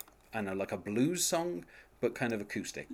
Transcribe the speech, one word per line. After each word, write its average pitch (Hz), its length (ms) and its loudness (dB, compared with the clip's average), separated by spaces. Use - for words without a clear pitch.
I 113 60 -4
don't 104 80 -2
know, 95 80 -2
like 98 180 -2
a 104 60 -2
blues 127 480 2
song, 175 400 0
but 117 140 2
kind 120 180 0
of 107 80 0
acoustic. 90 540 -6